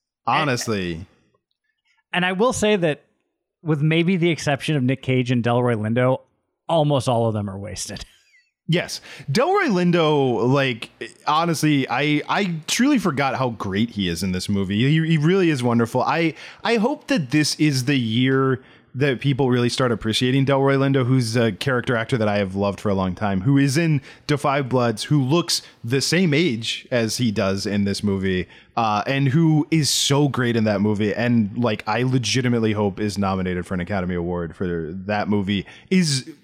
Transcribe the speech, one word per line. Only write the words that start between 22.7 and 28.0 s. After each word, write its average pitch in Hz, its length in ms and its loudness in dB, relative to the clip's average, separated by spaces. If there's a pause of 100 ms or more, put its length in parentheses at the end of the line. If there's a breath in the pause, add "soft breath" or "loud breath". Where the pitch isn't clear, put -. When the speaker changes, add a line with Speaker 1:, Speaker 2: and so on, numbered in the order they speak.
Speaker 2:
for 107 80 -2
a 98 60 2
long 92 200 -2
time, 98 260 -2
who 139 160 2
is 139 200 2
in 160 240 0 (240 loud breath)
Da 147 100 0
five 143 320 -2
Bloods, 117 360 0
who 151 200 2
looks 165 380 0 (220 loud breath)
the 123 180 -2
same 165 320 0
age 131 580 -2
as 113 260 0
he 123 140 0
does 98 360 -2
in 101 180 0
this 98 180 -4